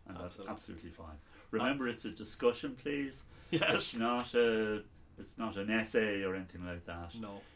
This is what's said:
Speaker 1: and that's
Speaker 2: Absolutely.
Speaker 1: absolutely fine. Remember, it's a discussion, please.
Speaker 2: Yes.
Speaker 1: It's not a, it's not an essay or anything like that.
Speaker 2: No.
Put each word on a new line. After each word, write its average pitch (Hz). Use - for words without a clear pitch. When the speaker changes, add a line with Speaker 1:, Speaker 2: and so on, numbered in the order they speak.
Speaker 1:
and 90
that's 90
Speaker 2:
Absolutely. 95
Speaker 1:
absolutely 87
fine. 80
Remember, 127
it's 117
a 110
discussion, 120
please. 143
Speaker 2:
Yes. -
Speaker 1:
It's -
not 120
a, 110
it's -
not 110
an 101
essay 110
or 92
anything 90
like 87
that. 85
Speaker 2:
No. 101